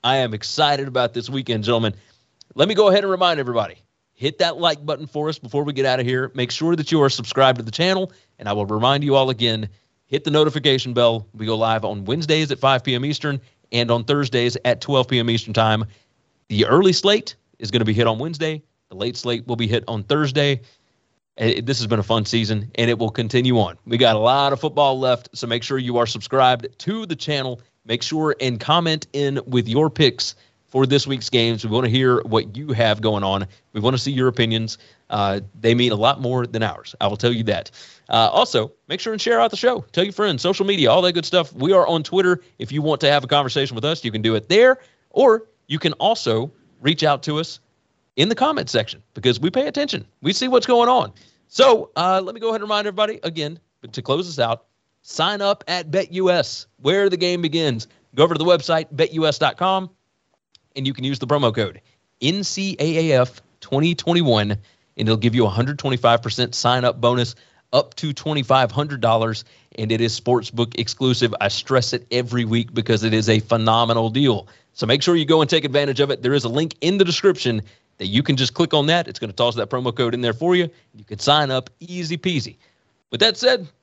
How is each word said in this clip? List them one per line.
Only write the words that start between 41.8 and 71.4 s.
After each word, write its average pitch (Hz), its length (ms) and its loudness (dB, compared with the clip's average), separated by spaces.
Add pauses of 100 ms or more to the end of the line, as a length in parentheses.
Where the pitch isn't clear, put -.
on 165 160 0
Twitter. 180 400 2 (160)
If 117 120 -12
you 147 100 -4
want 151 200 0
to 143 100 4
have 143 140 2
a - 20 -12
conversation 139 480 0
with 113 100 -6
us, 160 200 -4
you 113 80 -4
can 113 100 -4
do 113 120 2
it - 140 -2
there. 254 300 6 (320)
Or 226 380 4 (180)
you 156 120 -6
can - 160 -2
also 143 580 -2 (280)
reach 156 220 0
out 143 220 2
to 151 140 -4
us - 220 -10 (560)
in 160 120 4
the 226 60 0
comment 277 360 -2
section - 320 -4 (120)
because 117 260 0
we 170 100 0
pay 262 160 -2
attention. 285 400 -6 (160)
We 170 100 0
see 254 160 -4
what's 247 180 2
going 240 220 4
on. 185 240 0 (360)
So, 247 480 4
uh, 185 280 2
let 202 100 -10
me 226 60 -14
go 226 80 -4
ahead 220 120 -4
and 202 40 -10
remind 208 220 -2
everybody 214 380 -2
again, 160 340 -6 (220)
but 117 120 -20
to 123 100 -10
close 160 240 -2
this 156 120 -10
out, 117 280 -2 (360)
sign 202 380 -2
up 202 260 -2
at 170 240 -6
Bet 180 220 -2
U 185 180 2
S, - 360 -2 (140)
where 196 280 2
the 180 80 0
game 175 260 0
begins. 151 460 -2 (260)
Go 131 80 4
over 165 120 4
to 151 40 -4
the 156 60 -2
website, 165 480 2
bet 151 220 0
U 160 120 0
S 143 120 0
dot 147 180 0
com, 185 340 -2 (840)
and 135 100 -4
you 135 80 -2
can 131 80 -10
use 131 160 -4
the 131 80 -6
promo 131 260 2
code 104 280 -4 (400)
N 175 240 0
C 190 340 -6
A 160 320 0
A 131 120 4
F - 200 -4 (180)
twenty 160 360 0
twenty-one, 123 560 2
and 104 80 -4 (360)
it'll 113 200 2
give 110 180 2
you 117 100 4
a 101 60 2
hundred 127 300 -2
twenty-five 117 420 2
percent 120 320 -4
sign-up 123 460 0
bonus 120 340 0 (380)
up 139 240 0
to 151 160 -6
twenty-five 135 580 0
hundred 143 300 -4
dollars, 113 440 0 (320)
and 110 140 -4
it 113 100 0
is 113 180 0
Sportsbook 117 600 -2
exclusive. 120 640 0